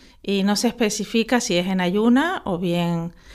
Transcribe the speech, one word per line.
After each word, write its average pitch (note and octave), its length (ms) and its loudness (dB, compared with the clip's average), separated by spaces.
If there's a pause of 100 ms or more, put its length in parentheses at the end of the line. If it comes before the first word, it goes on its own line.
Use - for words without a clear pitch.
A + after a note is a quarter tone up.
(220)
Y G3 220 0
no G#3 120 2
se A#3 120 0
especifica A3+ 720 0
si F#3 180 0
es F3 80 0
en F#3+ 160 0
ayuna A#3+ 640 2
o F#3 140 -4
bien, E3+ 540 -2 (220)